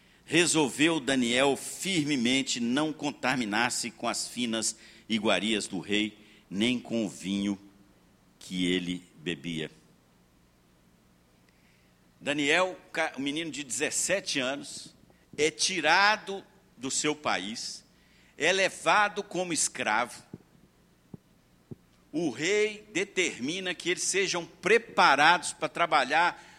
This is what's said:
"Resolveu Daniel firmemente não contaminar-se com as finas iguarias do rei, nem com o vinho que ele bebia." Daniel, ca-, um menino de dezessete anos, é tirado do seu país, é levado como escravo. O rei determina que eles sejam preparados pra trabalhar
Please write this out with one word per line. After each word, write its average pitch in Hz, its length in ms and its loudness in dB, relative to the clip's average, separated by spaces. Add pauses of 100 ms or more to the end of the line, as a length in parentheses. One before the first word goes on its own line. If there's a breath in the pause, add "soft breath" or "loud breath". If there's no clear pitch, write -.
(240 soft breath)
"Resolveu 156 760 2
Daniel 131 560 2
firmemente 135 1040 -2
não 143 340 0
contaminar-se 120 960 -2
com - 180 -6
as - 180 -4
finas 113 480 -4 (320 loud breath)
iguarias 104 600 0
do 92 140 -6
rei, 101 360 -2 (320 loud breath)
nem 117 320 0
com 113 240 -2
o 90 60 -4
vinho 98 500 -4 (760)
que 90 260 -6
ele 90 420 -2 (100)
bebia." 78 540 -8 (2500 soft breath)
Daniel, 151 560 0 (160)
ca-, 160 280 -4
um - 20 -8
menino 151 300 -4
de 143 120 -10
dezessete 143 800 -2
anos, 139 540 -6 (420 soft breath)
é 151 140 2
tirado 190 920 2 (320)
do 131 160 -8
seu 151 240 0
país, 107 680 -4 (540 soft breath)
é 151 120 2
levado 196 720 2
como 175 300 -4
escravo. 120 720 -2 (1900)
O 165 180 -2
rei 208 640 -2
determina 180 800 -2
que - 160 -6
eles 175 140 -2
sejam 175 420 0
preparados 170 1080 4
pra 156 160 -6
trabalhar 156 760 2 (160 loud breath)